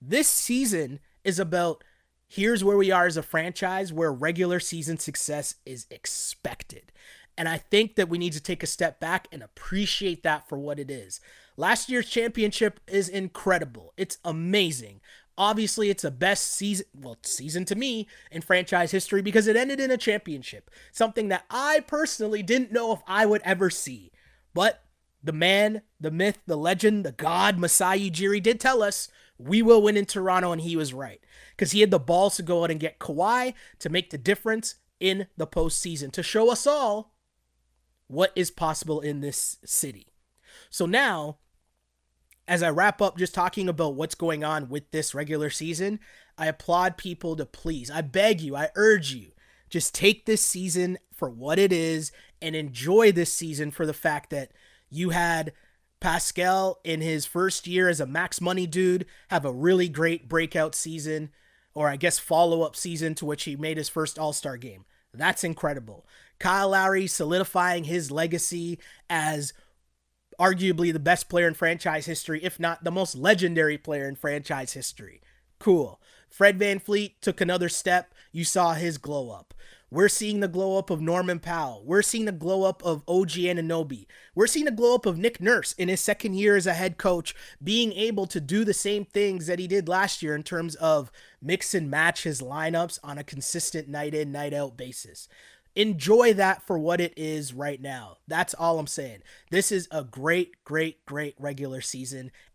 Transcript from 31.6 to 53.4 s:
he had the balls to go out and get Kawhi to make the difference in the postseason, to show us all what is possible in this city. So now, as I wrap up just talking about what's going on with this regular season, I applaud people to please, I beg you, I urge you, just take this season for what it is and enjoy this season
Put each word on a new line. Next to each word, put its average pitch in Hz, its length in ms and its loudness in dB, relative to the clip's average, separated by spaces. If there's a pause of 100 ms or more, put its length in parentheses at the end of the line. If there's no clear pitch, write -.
he 208 100 6
had 208 100 8
the 180 80 6
balls 175 380 4
to 185 60 -6
go 170 200 2
out 165 80 0
and 156 80 -4
get 160 180 -6
Kawhi 226 560 0 (240)
to - 120 -8
make 175 200 -2
the 151 80 -10
difference 220 580 -2 (240)
in 190 280 0 (100)
the 160 80 -4
postseason, 160 680 -4
to - 100 -6
show 226 280 4
us 226 140 0
all 247 480 0 (920)
what 170 280 0
is 180 140 0
possible 156 520 -4
in 147 200 -6
this - 440 -6
city. 117 420 -4 (640)
So - 160 -2
now, 175 540 0 (1080)
as 175 160 2
I 170 60 4
wrap 190 320 4
up 190 160 2
just 180 160 -2
talking 185 340 -2
about 156 280 -2
what's 156 200 -6
going 156 300 -2
on 151 240 -4
with 143 220 -10
this 156 220 -4
regular 147 360 -4
season, 175 500 -4 (380)
I 156 100 -2
applaud 180 480 0
people 170 400 -8
to 151 100 -6
please, 139 460 -8
I 156 80 -6
beg 180 400 2
you, 143 160 -6
I 151 200 -2
urge 202 360 4
you, 120 220 -14 (360)
just - 240 -2
take 214 320 4
this 220 160 2
season 180 560 -2 (140)
for - 180 -6
what 135 300 -2
it 196 140 6
is 160 400 -2 (280)
and 160 140 -6
enjoy 156 560 4
this 170 220 2
season 151 380 -4